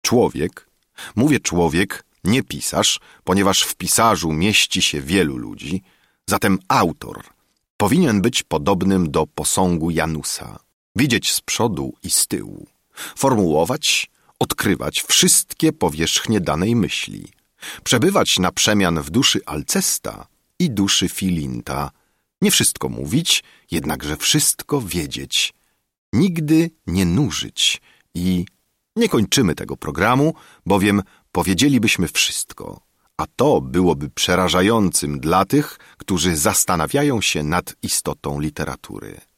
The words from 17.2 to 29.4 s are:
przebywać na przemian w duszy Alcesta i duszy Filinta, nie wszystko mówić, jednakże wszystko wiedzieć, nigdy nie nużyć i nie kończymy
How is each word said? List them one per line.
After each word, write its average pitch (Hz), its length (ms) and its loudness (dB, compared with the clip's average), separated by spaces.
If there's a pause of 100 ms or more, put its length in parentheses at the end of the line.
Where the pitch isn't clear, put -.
przebywać 135 560 2
na 92 120 2
przemian 92 500 2
w 69 80 -10
duszy 104 360 2
Alcesta - 840 -6 (320)
i 175 100 2
duszy 98 400 0
Filinta, 71 840 -4 (500)
nie 202 100 2
wszystko - 380 0
mówić, 73 540 -2 (280)
jednakże 82 460 -4
wszystko - 640 0
wiedzieć, 78 720 -4 (600)
nigdy 160 580 2 (160)
nie 95 180 2
nużyć 143 760 0 (320)
i 90 320 0 (500)
nie 226 140 2
kończymy 104 460 2